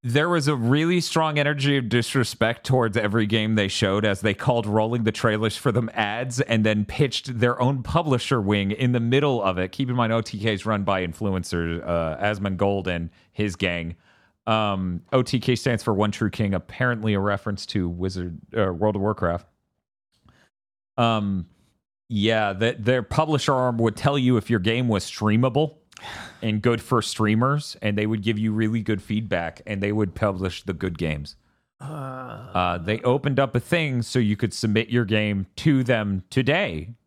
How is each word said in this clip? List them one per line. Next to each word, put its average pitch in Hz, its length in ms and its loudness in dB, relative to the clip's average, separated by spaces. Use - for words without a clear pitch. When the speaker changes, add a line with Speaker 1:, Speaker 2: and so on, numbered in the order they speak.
Speaker 1:
there 143 280 2
was 160 180 2
a 147 80 2
really 151 460 2
strong 156 360 0
energy 143 380 2
of 127 140 0
disrespect 117 760 0
towards 117 300 2
every 107 320 2
game 110 280 2
they 101 120 2
showed 101 380 0
as 101 160 0
they 104 120 2
called 117 320 0
rolling 110 380 0
the 107 80 2
trailers 107 460 0
for 123 160 0
them 117 200 0
ads 117 460 -2
and 113 260 2
then 107 200 2
pitched 131 540 -4
their 123 220 2
own 127 220 0
publisher 139 560 0
wing 101 320 2
in 123 220 0
the 123 80 2
middle 127 420 2
of 95 140 2
it. 92 160 -2
Keep 131 160 -2
in 123 80 -2
mind, 113 160 0
O 113 80 0
T 107 180 -8
K 110 140 0
is 95 120 -4
run 107 200 0
by 95 200 0
influencer, 87 800 -2
uh, 82 320 -2
Asmongold 98 680 -2
and 85 220 -4
his 104 240 -2
gang. 87 400 -2
Um, 98 540 0
O 131 100 4
T 123 160 -2
K 123 200 0
stands 120 260 -2
for 113 100 0
One 104 180 2
True 107 180 -2
King, 101 240 -2
apparently 110 600 -2
a 98 60 2
reference 101 480 -2
to 87 220 -2
Wizard, 90 500 -6
uh, 95 140 2
World 98 240 0
of 98 60 -2
Warcraft. 95 440 -2
Um, 104 480 0
yeah, 107 460 2
that 110 320 -2
their 123 180 2
publisher 151 500 2
arm 127 260 2
would 113 180 2
tell 143 200 0
you 123 200 4
if - 120 -2
your 117 100 2
game 113 280 0
was 104 180 2
streamable 120 680 0
and 107 200 -2
good 117 200 2
for 120 200 2
streamers, 117 800 0
and 104 160 0
they 107 100 0
would 110 160 -2
give 107 160 0
you 110 140 0
really 110 280 0
good 101 200 -2
feedback, 101 680 -4
and 101 160 -4
they 104 80 0
would 104 240 0
publish 95 480 -2
the 92 100 -6
good 87 240 -4
games. 76 380 -4
Speaker 2:
Uh, - 20 -16
Speaker 1:
Uh, 90 240 0
they 101 240 -2
opened 127 380 2
up 135 160 0
a 120 40 4
thing 143 420 0
so - 160 -2
you 107 200 4
could 107 160 -2
submit 110 360 0
your 120 160 2
game 104 400 0
to 135 260 2
them 104 460 0
today. 120 640 -2